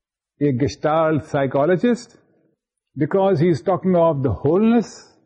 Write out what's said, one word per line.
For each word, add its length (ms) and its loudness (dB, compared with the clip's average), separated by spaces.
a 120 0
Gestalt 720 -2
psychologist 920 -2
because 420 0
he 100 2
is 120 -2
talking 340 0
of 280 2
the 80 0
wholeness, 840 0